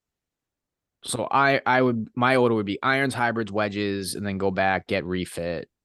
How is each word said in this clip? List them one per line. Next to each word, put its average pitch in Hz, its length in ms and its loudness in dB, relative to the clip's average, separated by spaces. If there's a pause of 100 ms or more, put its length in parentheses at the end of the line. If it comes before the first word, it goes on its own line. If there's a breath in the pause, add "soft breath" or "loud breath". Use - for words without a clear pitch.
(1040)
So - 260 -4
I, 139 380 4
I 127 160 4
would, 117 320 0
my 127 220 2
order 120 180 4
would 107 120 0
be 98 160 -4
irons, 131 320 0
hybrids, 117 360 -2
wedges, 101 640 -2
and 101 100 -8
then 98 140 -4
go 98 140 0
back, 95 340 0
get 95 180 -2
refit, 87 640 -6 (160)